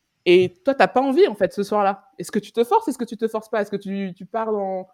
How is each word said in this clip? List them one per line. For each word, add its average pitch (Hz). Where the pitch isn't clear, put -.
et 180
toi, 269
t'as 226
pas 247
envie, 277
en 220
fait, 180
ce 202
soir-là. 196
Est-ce -
que 220
tu -
te 233
forces ? 466
Est-ce 269
que 247
tu 220
te 226
forces 214
pas ? 220
Est-ce 208
que 202
tu, 196
tu 196
pars 220
dans, 190